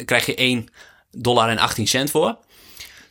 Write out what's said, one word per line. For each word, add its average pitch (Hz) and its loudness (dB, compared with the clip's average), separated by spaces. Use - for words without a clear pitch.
krijg 120 0
je - -2
één 127 0
dollar 117 2
en 113 0
achttien 104 -2
cent 135 -2
voor. 190 0